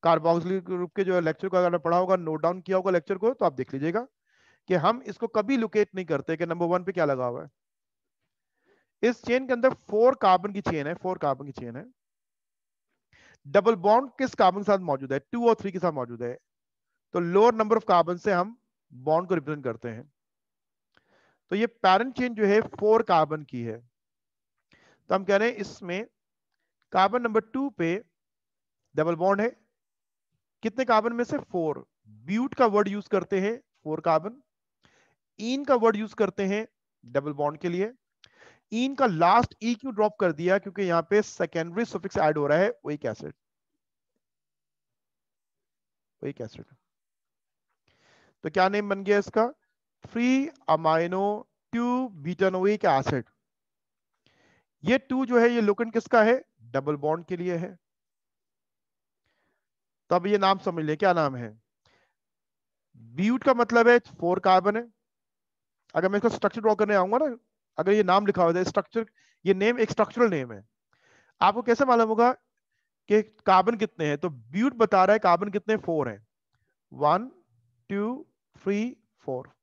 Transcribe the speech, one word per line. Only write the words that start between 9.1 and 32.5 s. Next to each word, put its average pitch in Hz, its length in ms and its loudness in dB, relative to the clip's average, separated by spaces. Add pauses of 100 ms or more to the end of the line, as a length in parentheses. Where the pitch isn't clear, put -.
चेन 254 220 -2
के 254 60 -2
अंदर 247 220 2 (100)
फ़ोर 233 380 2
कार्बन 190 300 4
की 196 100 -6
चेन 147 240 -4
है, 165 80 -6
फ़ोर 185 240 -6
कार्बन 143 280 -4
की 139 80 -16
चेन 120 220 -12
है। 156 80 -14 (1600)
डबल 196 360 4
बॉन्ड 233 360 4
किस 262 180 -4
कार्बन 190 240 2
के 202 40 -8
साथ 196 200 2
मौजूद 135 280 -4
है? 139 80 -2
टू 240 280 -2
और 220 60 6
थ्री 202 180 -8
के 185 60 -8
साथ 175 140 -2
मौजूद 120 300 -10
है। 120 140 -8 (760)
तो 180 60 -2
लोअर 196 340 4
नंबर 220 220 0
ऑफ 220 80 -2
कार्बन 175 320 2
से 202 160 -2
हम 190 240 -2 (360)
बॉन्ड 156 360 -2
को 185 60 0
रिप्रेजेंट 147 300 -6
करते 120 240 -8
हैं। 117 160 -12 (1500)
तो 185 60 -2
ये 226 100 0 (160)
पैरेंट 202 340 4
चेन 247 180 -4
जो 214 120 0
है 202 140 4
फ़ोर 214 440 2
कार्बन 156 400 2
की 123 180 -10
है, 113 140 -8 (1300)
तो 185 40 2
हम 190 100 -2
कह 196 120 2
रहे 220 140 2
हैं 247 60 -10
इसमें 190 500 -10 (840)
कार्बन 196 300 2
नंबर 220 180 0 (120)
टू 269 200 -4
पे 165 180 -2 (1040)
डबल 160 220 0
बॉन्ड 196 240 0
है। 226 80 -2 (1120)
कितने 226 220 -4
कार्बन 226 280 2
में 233 120 -4
से? 285 140 -6
फ़ोर। 160 460 -6 (420)
ब्यूट 226 280 -4